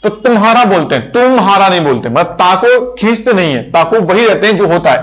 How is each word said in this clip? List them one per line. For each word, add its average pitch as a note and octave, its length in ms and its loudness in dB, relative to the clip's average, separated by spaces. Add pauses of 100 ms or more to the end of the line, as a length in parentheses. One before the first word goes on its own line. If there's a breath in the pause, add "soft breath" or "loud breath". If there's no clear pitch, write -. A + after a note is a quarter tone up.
तो G#3+ 60 -2
तुम्हारा A3+ 560 0
बोलते E3+ 300 0
हैं, B2 180 -4
तुम्हारा G3 560 2
नहीं F3+ 120 0
बोलते, B2+ 280 -2
मतलब D#3+ 240 -2
ता F#3+ 220 0
को A#3+ 380 0
खींचते A3+ 400 -2
नहीं F3 220 0
है, A#2 160 -4
ता E3 140 2
को A3+ 160 0
वही F#3+ 260 0
रहते G3+ 200 0
हैं G#3+ 100 0
जो G3 100 0
होता E3 240 0
है। B2 120 0